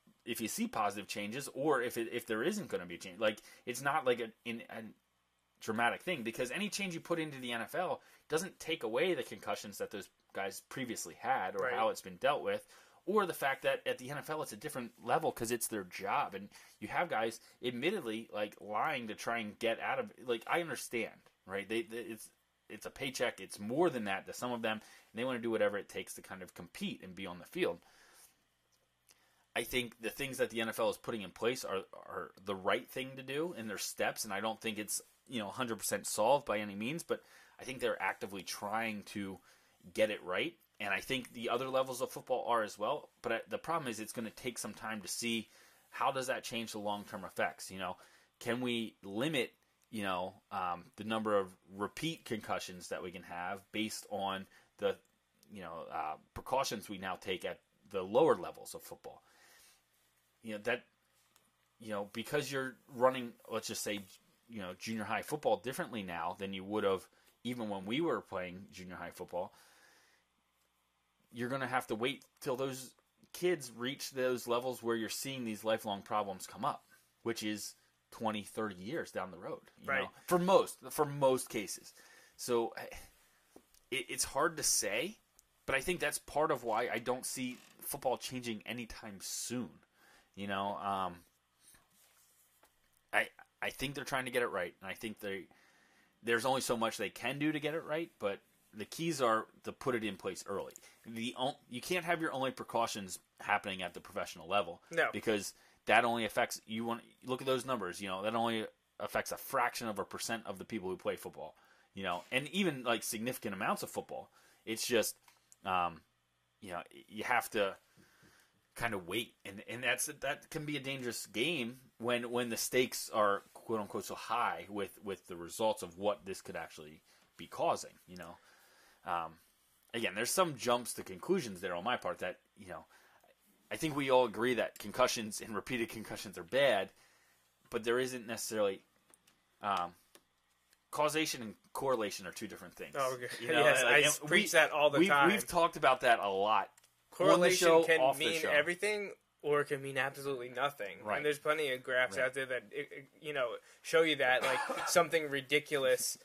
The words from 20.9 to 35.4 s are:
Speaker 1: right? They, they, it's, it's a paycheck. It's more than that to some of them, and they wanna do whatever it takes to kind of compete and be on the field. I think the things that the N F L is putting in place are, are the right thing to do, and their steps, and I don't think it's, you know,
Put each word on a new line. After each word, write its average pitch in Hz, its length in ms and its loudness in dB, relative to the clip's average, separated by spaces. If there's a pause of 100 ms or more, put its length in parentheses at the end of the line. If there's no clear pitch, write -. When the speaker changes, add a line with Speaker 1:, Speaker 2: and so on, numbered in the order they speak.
Speaker 1:
right? 95 220 -6
They, 113 160 0
they, 113 140 -10
it's, 110 320 -10 (400)
it's - 160 -12
a 95 60 -10
paycheck. 131 480 -2
It's 92 200 -12
more 135 300 2
than 117 160 -2
that 98 220 -2
to - 60 -8
some 123 180 -4
of 117 100 -4
them, 110 200 0
and - 380 -14
they 123 60 0
wanna 127 140 -2
do 113 120 0
whatever 104 260 4
it 92 120 -8
takes - 260 -8
to 92 60 -16
kind 92 200 -12
of 87 140 -14
compete 131 480 -8
and 92 100 -12
be 95 140 -8
on 90 100 -8
the 87 80 -16
field. 101 360 -2 (1700)
I 120 80 0
think 120 380 -2
the 110 80 -2
things 135 280 -4
that 123 120 2
the 113 120 -2
N 113 80 0
F 107 100 -2
L 110 100 4
is 95 80 0
putting 117 240 -6
in 90 80 -8
place 123 340 -2
are, 95 200 -2 (100)
are - 380 -10 (120)
the 98 120 -2
right 101 340 0
thing 135 280 -6
to 135 60 -10
do, 147 320 -2
and 110 140 -8
their 95 80 -4
steps, - 460 -2
and 104 100 -6
I 98 60 -2
don't 110 200 -2
think 107 200 -4
it's, - 220 -4 (260)
you 123 120 -4
know, 98 100 -4